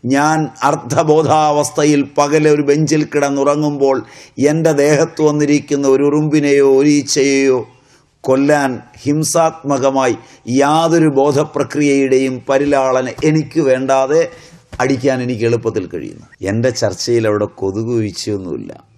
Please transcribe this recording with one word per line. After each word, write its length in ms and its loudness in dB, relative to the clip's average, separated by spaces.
ഞാൻ 240 0
അർദ്ധബോധാവസ്ഥയിൽ 1300 0
പകലെ 380 2
ഒരു 140 -2
ബെഞ്ചിൽ 420 2
കിടന്നുറങ്ങുമ്പോൾ 880 0
എൻ്റെ 200 0
ദേഹത്ത് 440 0
വന്നിരിക്കുന്ന 680 0
ഒരു 160 2
ഉറുമ്പിനെയോ 580 2
ഒരു 100 4
ഈച്ചയെയോ 600 0
കൊല്ലാൻ 480 2
ഹിംസാത്മകമായി 1120 0
യാതൊരു 480 2
ബോധപ്രക്രിയയുടെയും 1160 0
പരിലാളന 600 0
എനിക്ക് 400 -2
വേണ്ടാതെ 520 2
അടിക്കാൻ 440 0
എനിക്ക് 240 -4
എളുപ്പത്തിൽ 340 -2
കഴിയുന്നു. 320 -14
എൻ്റെ 200 0
ചർച്ചയിൽ 480 -2
അവിടെ 180 0
കൊതുക് 360 -4
ഈച്ചയൊന്നുമില്ല. 640 -8